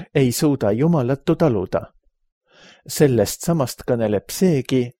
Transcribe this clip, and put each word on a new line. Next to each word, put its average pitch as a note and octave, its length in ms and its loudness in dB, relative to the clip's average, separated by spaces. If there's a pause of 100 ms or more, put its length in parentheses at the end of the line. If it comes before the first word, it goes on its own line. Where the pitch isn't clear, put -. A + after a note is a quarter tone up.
(160)
ei C3+ 160 2
suuda C3+ 400 0
jumalatu C#3 640 0
taluda. A2 460 0 (1040)
Sellest B2+ 580 0
samast D#3 420 -2
kõneleb A2 440 -2
seegi, C3 680 0